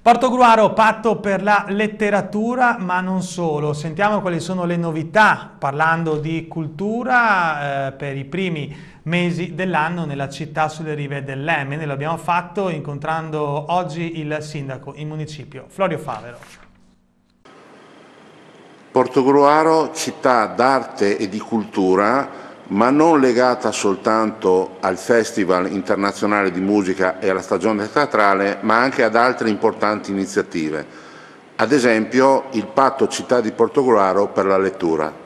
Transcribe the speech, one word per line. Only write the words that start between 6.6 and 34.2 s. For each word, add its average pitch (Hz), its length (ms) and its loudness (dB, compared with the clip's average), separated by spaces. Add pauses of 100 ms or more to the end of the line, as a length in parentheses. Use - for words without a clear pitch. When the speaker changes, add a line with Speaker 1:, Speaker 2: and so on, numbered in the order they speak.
Speaker 1:
eh, 135 40 -8
per 139 240 -8
i 139 80 -8
primi 160 500 -6 (280)
mesi 175 520 -2
dell'anno 170 520 -2
nella 139 240 -6
città 156 400 -4
sulle 156 240 -8
rive 143 280 -8
dell'Emene. 139 600 -4
Lo 147 80 -6
abbiamo 147 240 -4
fatto 175 540 -4
incontrando 151 960 -6
oggi 170 520 -4
il 151 200 -4
sindaco 139 560 -10
in 151 120 -10
municipio, 147 600 -12
Florio 180 300 -2
Favero. 120 400 -10 (2500)
Speaker 2:
Portogruaro, 143 1000 4
città 123 540 0
d'arte 110 720 0
e 107 100 -4
di 104 120 -6
cultura, 104 1000 0 (260)
ma 104 220 2
non 151 320 6
legata 123 520 2
soltanto 101 1080 0
al 95 160 0
Festival 95 760 0
Internazionale 101 800 -2
di 87 100 -6
Musica 95 580 0
e 104 100 -2
alla 95 140 0
stagione 104 500 -2
teatrale, 101 680 2
ma 113 160 2
anche 131 240 2
ad 110 140 2
altre 117 340 2
importanti 104 600 -2
iniziative, 90 760 -4 (680)
ad 113 160 0
esempio 123 800 4
il 104 140 -2
Patto - 400 2
Città - 360 0
di 110 100 -2
Portogruaro 104 760 2